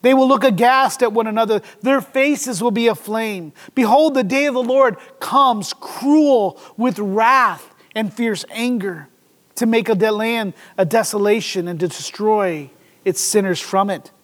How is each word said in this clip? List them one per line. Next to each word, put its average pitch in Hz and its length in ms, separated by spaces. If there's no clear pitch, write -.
They 254 120
will 262 140
look 262 160
aghast 254 580
at 233 100
one 226 160
another. 214 340
Their 262 200
faces 262 600
will 240 100
be 233 160
aflame. 208 640
Behold, 269 400
the 254 100
day 269 220
of 277 80
the 254 100
Lord 254 340
comes, 240 540
cruel 269 840
with 226 240
wrath 220 760
and 214 180
fierce 226 380
anger, 202 560
to 240 100
make 226 240
a 220 60
de-, 214 160
land 220 420
a 190 80
desolation 208 840
and 170 120
to 180 80
destroy 185 840
its 185 160
sinners 196 400
from 196 300
it. 170 220